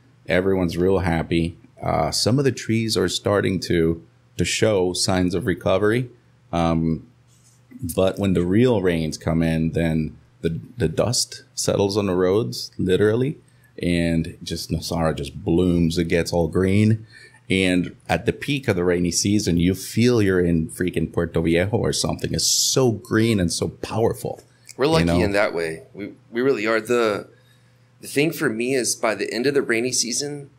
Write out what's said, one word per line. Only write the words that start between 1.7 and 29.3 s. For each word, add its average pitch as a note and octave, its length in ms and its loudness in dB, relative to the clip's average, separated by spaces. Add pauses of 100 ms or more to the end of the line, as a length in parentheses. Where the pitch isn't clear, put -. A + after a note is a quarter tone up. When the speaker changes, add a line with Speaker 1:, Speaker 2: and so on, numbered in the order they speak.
Speaker 1:
Uh, D#2+ 280 0
some A2+ 280 0
of C#3+ 60 0
the B2+ 80 2
trees A2+ 440 -2
are F#2 120 2
starting G2+ 520 0
to, E2 420 0 (360)
to F2 60 2
show F#2 480 2
signs F#2 420 0
of F#2 120 -2
recovery. G#2 640 0 (440)
Um, E2 540 0 (880)
but F#2+ 240 2
when G2 140 0
the F2 140 2
real A2 340 2
rains E2 380 0
come E2 240 0
in, D#2+ 300 0
then D#2+ 440 -2 (240)
the, E2 180 -4 (200)
the D#2+ 100 0
dust - 540 -2 (120)
settles G2 440 0
on G2+ 80 0
the F#2 80 0
roads, G2 640 0
literally, G#2+ 580 2 (460)
and E2+ 600 0
just - 280 -10
Nosara D#2+ 440 -2
just C#2+ 300 -10
blooms. F2 540 2
It E2+ 100 -2
gets E2 240 0
all E2+ 160 0
green. G2 580 2 (440)
And F#2 440 2 (140)
at E2+ 160 0
the - 80 0
peak C#3 360 -4
of G2+ 80 2
the F2 80 0
rainy F2 260 2
season, G2 480 0
you F2 160 4
feel A#2 480 2
you're F#2+ 200 4
in E2 260 2
freaking E2 440 -4
Puerto E2+ 300 -2
Viejo E2+ 340 2
or E2+ 160 0
something. - 400 -4
It's - 140 -2
so - 460 2
green A2 480 0
and E2 120 0
so F#2+ 160 -4
powerful, - 720 -4 (380)
Speaker 2:
We're C3 80 2
Speaker 1:
you D#3 60 2
Speaker 2:
lucky E3 120 4
Speaker 1:
know? E2+ 160 2
Speaker 2:
in G2+ 120 0
that G2+ 200 2
way. E2 300 -4 (100)
We, G2+ 200 -12 (180)
we A#2 100 -4
really B2 260 0
are. A2 140 2
The, A2 480 0 (720)
the - 80 -14
thing D3+ 240 0
for D#3 160 -2
me A#2 260 -2
is A#2 200 -2
by A2 200 -2
the G2 180 -6